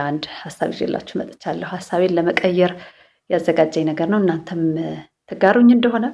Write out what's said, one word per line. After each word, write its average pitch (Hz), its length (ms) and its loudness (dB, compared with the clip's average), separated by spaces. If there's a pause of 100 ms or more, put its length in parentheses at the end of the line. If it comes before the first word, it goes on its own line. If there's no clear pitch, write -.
አንድ 147 180 -4 (120)
ሀሳብ - 360 -6
ይዤላችሁ - 440 -6
መጥቻለሁ። 170 540 -8
ሀሳቤን 180 440 -2
ለመቀየር 175 580 2 (580)
ያዘጋጀኝ 165 560 0
ነገር 160 240 -2
ነው። 208 100 2
እናንተም 170 420 -2 (640)
ትጋሩኝ 214 460 6
እንደሆነ 233 420 2